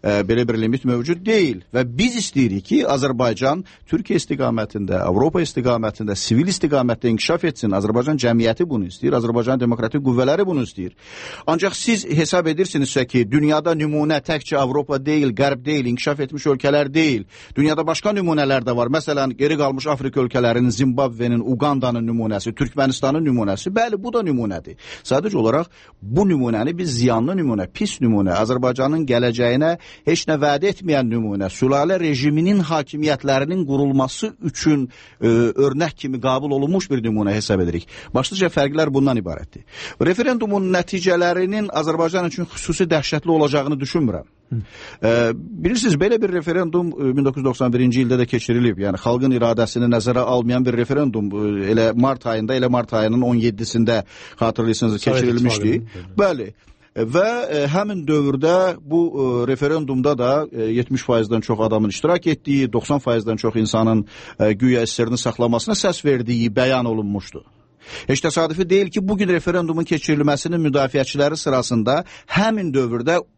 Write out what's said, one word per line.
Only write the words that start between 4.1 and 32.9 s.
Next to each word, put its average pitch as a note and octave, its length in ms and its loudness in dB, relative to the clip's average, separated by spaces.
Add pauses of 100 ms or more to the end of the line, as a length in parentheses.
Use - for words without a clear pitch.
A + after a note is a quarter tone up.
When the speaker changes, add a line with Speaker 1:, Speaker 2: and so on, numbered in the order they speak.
Speaker 1:
istiqamətində, A2 880 -2
Avropa C#3+ 360 2
istiqamətində, A2+ 720 -2
sivil B2+ 340 2
istiqamətdə B2+ 640 0
inkişaf E3 320 -2
etsin. A#2+ 320 -2
Azərbaycan B2 400 0
cəmiyyəti A#2 520 2
bunu A2 200 -2
istəyir, C#3 300 -2
Azərbaycan A#2 400 0
demokratik A#2 420 -2
qüvvələri C3 440 2
bunu D3+ 200 -2
istəyir. F2+ 300 -12 (500)
Ancaq E3+ 300 0
siz G#3+ 340 -2
hesab D#3+ 380 2
edirsinizsə D3+ 580 0
ki, A#2+ 260 0
dünyada D3+ 460 2
nümunə D3+ 480 0
təkcə D3+ 320 -4
Avropa C3+ 480 0
deyil, D3 240 2
Qərb C3 360 0
deyil, D3 200 -2
inkişaf C#3 340 -2
etmiş C#3+ 260 -6
ölkələr C#3+ 480 2
deyil. C#3+ 300 2 (320)
Dünyada D3+ 320 2
başqa E3 220 -2
nümunələr D3+ 560 0
də B2 100 0
var. A#2+ 120 0
Məsələn, C#3 500 -2
geri D3 200 2
qalmış C#3 300 0
Afrika C3+ 340 0
ölkələrinin, B2 480 2
Zimbabvenin, A#2+ 760 0
Uqandanın B2 640 0
nümunəsi, A2+ 460 -2
Türkmənistanın C3+ 760 0
nümunəsi. A2 400 0
Bəli, G#3+ 340 -2
bu A#3+ 100 -6
da A#3+ 60 0
nümunədir. A2+ 560 -4 (440)
Sadəcə G3+ 180 -4
olaraq B2+ 300 2 (340)
bu A#2+ 280 0
nümunəni C3 480 0
biz F3 120 -4 (100)
ziyanlı B2 360 2
nümunə, A#2 320 -2
pis - 340 -6
nümunə, G2+ 380 2
Azərbaycanın B2+ 680 0
gələcəyinə B2 720 2 (280)
heç E3 240 0
nə D#3 100 2
vəd C#3+ 320 2
etməyən C#3 400 0
nümunə, G2+ 400 -2
sülalə C#3+ 480 2
rejiminin D#3+ 640 2
hakimiyyətlərinin D3 1040 0